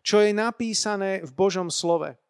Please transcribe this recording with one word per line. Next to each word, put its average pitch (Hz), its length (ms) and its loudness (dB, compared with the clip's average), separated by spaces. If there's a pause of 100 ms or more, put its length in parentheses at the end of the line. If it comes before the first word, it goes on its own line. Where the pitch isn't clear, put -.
čo 208 160 4
je 208 160 4
napísané 208 880 -2
v 135 80 -14
Božom 180 400 0
slove. 156 580 -2